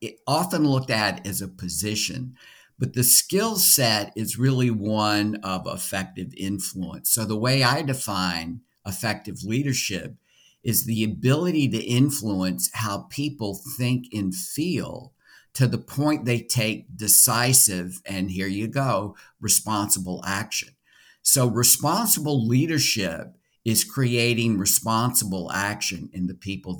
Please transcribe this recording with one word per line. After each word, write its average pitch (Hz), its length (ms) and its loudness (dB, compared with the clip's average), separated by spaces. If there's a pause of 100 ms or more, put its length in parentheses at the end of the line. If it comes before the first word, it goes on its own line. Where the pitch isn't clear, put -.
it - 240 -10
often 160 420 2
looked 131 220 2
at 104 380 0
as 95 120 -4
a 98 80 -6
position, 104 880 -4 (440)
but 127 140 -2
the 123 100 2
skill 208 520 4
set 113 600 4
is 107 220 -4
really 127 320 4
one 107 680 2
of 92 280 -6
effective 92 720 -6
influence. 95 720 -6
So 110 160 2
the 107 120 -2
way 131 260 2
I 139 180 4
define 92 800 -2 (240)
effective 101 580 -6
leadership 113 720 -2 (480)
is 107 220 0
the 110 180 0
ability 139 640 2
to 110 140 -2
influence 107 880 2
how 101 360 -4
people 107 500 -4 (180)
think 123 360 0
and 95 200 -2
feel 104 800 -6 (400)
to 131 120 2
the 113 140 0
point 147 460 -2
they 120 140 2
take 110 560 -2
decisive, 107 1080 4
and 95 240 -4
here 92 180 -4
you 101 200 -2
go, 110 480 -2 (240)
responsible 104 840 0
action. - 440 -4 (540)
So 127 240 4
responsible 143 1000 2
leadership 120 880 0 (300)
is 107 180 2
creating 117 760 2
responsible 110 920 0
action 98 600 -4
in 90 140 -4
the 87 80 -8
people 95 440 -8